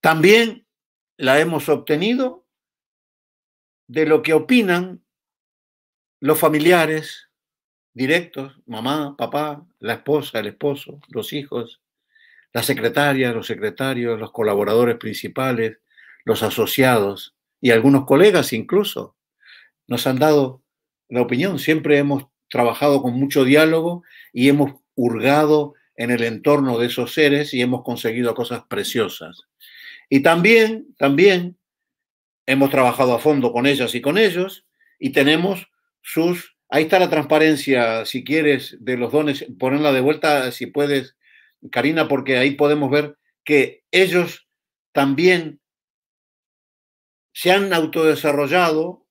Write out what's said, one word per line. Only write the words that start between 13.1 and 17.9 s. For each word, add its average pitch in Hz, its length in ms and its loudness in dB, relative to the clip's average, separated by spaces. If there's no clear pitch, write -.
los 110 140 -8
secretarios, 117 720 -6
los 110 120 -12
colaboradores 110 680 0
principales, 113 800 -6
los 110 200 -2
asociados 107 920 0
y 123 120 2
algunos 131 340 4